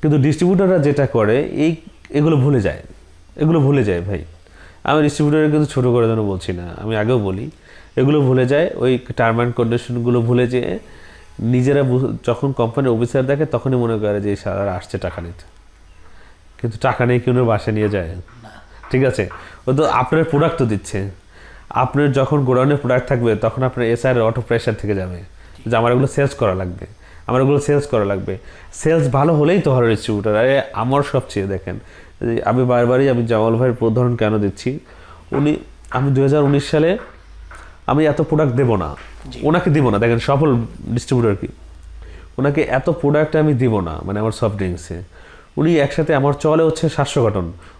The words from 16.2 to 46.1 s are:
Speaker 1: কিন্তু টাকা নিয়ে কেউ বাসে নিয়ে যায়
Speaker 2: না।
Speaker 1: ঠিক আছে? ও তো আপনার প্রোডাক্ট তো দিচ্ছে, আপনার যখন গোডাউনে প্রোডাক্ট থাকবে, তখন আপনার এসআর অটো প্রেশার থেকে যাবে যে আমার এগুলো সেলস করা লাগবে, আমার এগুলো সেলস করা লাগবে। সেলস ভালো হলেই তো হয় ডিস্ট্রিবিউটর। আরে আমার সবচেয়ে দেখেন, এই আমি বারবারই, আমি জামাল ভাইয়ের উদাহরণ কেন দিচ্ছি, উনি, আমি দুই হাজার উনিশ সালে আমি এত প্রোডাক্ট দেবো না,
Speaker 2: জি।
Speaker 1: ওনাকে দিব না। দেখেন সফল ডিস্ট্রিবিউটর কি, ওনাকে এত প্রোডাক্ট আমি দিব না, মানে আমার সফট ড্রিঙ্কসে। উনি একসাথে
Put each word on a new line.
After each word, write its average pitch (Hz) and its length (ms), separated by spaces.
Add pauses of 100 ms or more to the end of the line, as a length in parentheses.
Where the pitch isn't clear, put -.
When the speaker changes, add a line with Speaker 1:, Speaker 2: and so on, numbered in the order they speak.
Speaker 1:
কিন্তু 110 180
টাকা 123 280
নিয়ে 123 140
কেউ 123 240
বাসে 113 280
নিয়ে 107 160
যায় 90 260 (280)
Speaker 2:
না। - 60 (420)
Speaker 1:
ঠিক 131 140
আছে? 110 240 (380)
ও 127 60
তো 143 120
আপনার 151 400
প্রোডাক্ট 160 340
তো 131 80
দিচ্ছে, 101 440 (600)
আপনার 139 420
যখন 135 320
গোডাউনে 131 320
প্রোডাক্ট 123 320
থাকবে, 117 280
তখন 113 260
আপনার 123 240
এসআর 120 340
অটো 113 200
প্রেশার 117 340
থেকে 104 200
যাবে 92 240 (480)
যে 113 100
আমার 117 160
এগুলো 131 140
সেলস 139 280
করা 101 200
লাগবে, 92 320 (400)
আমার 127 160
এগুলো 139 180
সেলস 143 260
করা 107 180
লাগবে। 98 340 (340)
সেলস 156 400
ভালো 147 220
হলেই 156 260
তো 151 140
হয় 120 160
ডিস্ট্রিবিউটর। 104 460
আরে 131 260 (100)
আমার 127 300
সবচেয়ে 113 440
দেখেন, 98 320 (420)
এই 117 220
আমি 127 220
বারবারই, 123 440
আমি 120 180
জামাল 113 300
ভাইয়ের 117 280
উদাহরণ 120 320
কেন 110 220
দিচ্ছি, 104 400 (540)
উনি, 143 240 (340)
আমি 139 200
দুই 135 120
হাজার 143 200
উনিশ 143 280
সালে 160 280 (880)
আমি 151 200
এত 147 140
প্রোডাক্ট 151 320
দেবো 120 240
না, 76 200 (340)
Speaker 2:
জি। 120 120
Speaker 1:
ওনাকে 170 280
দিব 139 200
না। 104 80
দেখেন 117 200
সফল 139 380 (320)
ডিস্ট্রিবিউটর 117 520
কি, - 80 (880)
ওনাকে 143 240
এত 135 280
প্রোডাক্ট 151 460
আমি 156 180
দিব 117 260
না, 82 240
মানে 98 160
আমার 110 120
সফট 104 240
ড্রিঙ্কসে। 90 460 (540)
উনি 160 220
একসাথে 147 360